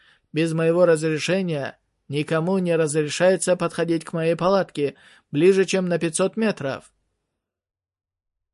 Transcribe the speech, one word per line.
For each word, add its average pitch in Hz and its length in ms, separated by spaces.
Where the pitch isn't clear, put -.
Без 160 200
моего 165 340
разрешения 160 920
никому 160 500
не 175 180
разрешается 160 800
подходить 165 480
к - 80
моей 165 240
палатке 170 580
ближе, 190 340
чем 185 240
на 170 100
пятьсот 170 380
метров". 170 560